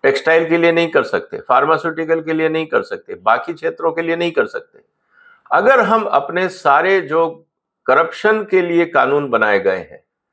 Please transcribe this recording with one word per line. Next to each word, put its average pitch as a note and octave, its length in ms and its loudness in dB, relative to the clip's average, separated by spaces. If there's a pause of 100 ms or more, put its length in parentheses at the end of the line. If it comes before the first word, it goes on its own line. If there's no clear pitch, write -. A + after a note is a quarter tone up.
टेक्सटाइल D#3+ 460 2
के E3 80 2
लिए E3+ 140 4
नहीं E3 160 0
कर D3 160 2
सकते, - 340 -6
फार्मास्यूटिकल D#3+ 840 0
के D#3+ 120 -4
लिए D#3+ 160 0
नहीं D#3+ 160 -2
कर A#2+ 160 -2
सकते, - 340 -12
बाकी A2 380 -2
क्षेत्रों E3 380 -4
के E3 100 -6
लिए E3 140 -2
नहीं E3+ 160 -4
कर B2+ 140 0
सकते? - 340 -14 (720)
अगर A#3+ 280 4
हम A3 240 0
अपने F3 460 -2
सारे F3 520 0
जो E3 440 -4 (400)
करप्शन E3 580 0
के F#3 180 0
लिए E3+ 240 0
कानून C#3+ 440 0
बनाए G#2+ 300 2
गए F#2+ 180 0
हैं, - 260 -16 (300)